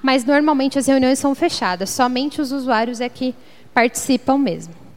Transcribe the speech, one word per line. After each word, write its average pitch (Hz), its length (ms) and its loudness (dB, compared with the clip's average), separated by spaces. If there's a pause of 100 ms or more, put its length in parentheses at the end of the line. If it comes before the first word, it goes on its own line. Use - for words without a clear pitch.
mas 262 220 2
normalmente 285 540 2
as 254 80 -2
reuniões 269 320 4
são 277 160 0
fechadas, 202 560 -2
somente 254 500 -2
os 262 120 -4
usuários 247 480 -2
é 247 80 -4
que 254 260 -6 (380)
participam 254 640 2
mesmo 170 360 -4 (220)